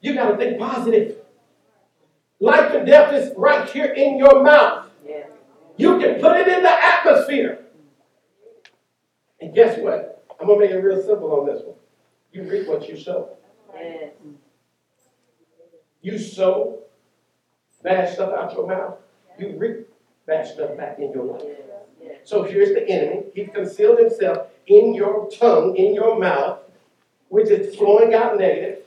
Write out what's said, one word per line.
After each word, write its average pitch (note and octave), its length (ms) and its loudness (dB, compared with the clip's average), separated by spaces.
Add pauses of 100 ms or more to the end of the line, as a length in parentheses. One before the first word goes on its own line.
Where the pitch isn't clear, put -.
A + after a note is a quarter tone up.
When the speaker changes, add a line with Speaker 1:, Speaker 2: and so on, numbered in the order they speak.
Speaker 1:
You C#4+ 120 -8
gotta A3+ 240 -2
think - 220 -6
positive. A3+ 580 -4 (1200)
Life - 360 2
and - 100 -2
death D4 280 6
is C4+ 220 -4
right C#4 320 0
here C#4+ 240 -6
in C#4 280 0
your C4+ 240 8
mouth. - 440 4 (160)
Speaker 2:
Yeah. - 200 -16 (540)
Speaker 1:
You F#4 200 2
can - 220 -2
put F4 180 4
it F#4 100 2
in F#4 140 0
the F4+ 80 4 (160)
atmosphere." - 720 0 (1800)
And E3 140 -18
guess A3+ 240 4
what? - 440 -8 (160)
I'm G3 80 -8
gonna G#3 120 4
make G3 120 2
it F#3+ 60 -4
real F#3+ 240 -2
simple F3+ 380 -4
on C#3+ 80 -6
this - 160 -8
one. - 120 -20 (580)
You F3+ 100 -18
reap G3 240 -8
what D3 200 -8
you - 100 -18
sow. - 320 -10 (440)
Speaker 2:
Yes. E3 380 -16 (1900)
Speaker 1:
You G#3 180 -10
sow F#3 600 -4 (1000)
bad F#3 280 -2
stuff G3 240 -6
out A3 200 -8
your - 140 -6
mouth, F#3 300 -8 (400)
you F#3+ 200 -12
reap A3 300 -8 (380)
bad D#3 200 -4
stuff - 320 -12
back D3 220 -14
in C#3 120 -8
your C3 120 -10
life. - 220 -12
Speaker 2:
Yeah. - 260 -18 (500)
Speaker 1:
So G3+ 200 -4
here's G3 260 0
the - 180 -2
enemy. F#3+ 360 -4 (100)
He's G3+ 200 -12
concealed G#3+ 460 0
himself - 480 0 (200)
in G#3 260 6
your G3 360 -4
tongue, - 460 2
in G3 180 2
your A3 240 0
mouth, F3+ 420 -2 (680)
which G#3+ 200 2
is G3 260 0
flowing A3 380 4
out A3 240 0
negative. - 500 -2